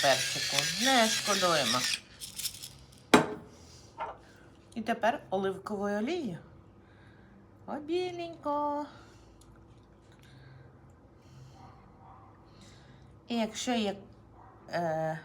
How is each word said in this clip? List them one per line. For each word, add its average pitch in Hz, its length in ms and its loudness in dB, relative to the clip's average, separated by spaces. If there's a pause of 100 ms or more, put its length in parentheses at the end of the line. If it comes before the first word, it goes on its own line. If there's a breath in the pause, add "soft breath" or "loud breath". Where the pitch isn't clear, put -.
перчику, 135 540 2 (260)
не 247 280 6
шкодуємо. 170 720 2 (3000 loud breath)
І 226 60 -6
тепер 233 380 0 (100)
оливковою 196 680 -2
олією. 240 400 -2 (1300 loud breath)
Обіленько. 302 1160 -4 (4000 loud breath)
І 240 80 -4
якщо 226 360 -2
є, 208 240 0 (760)
е, 160 560 0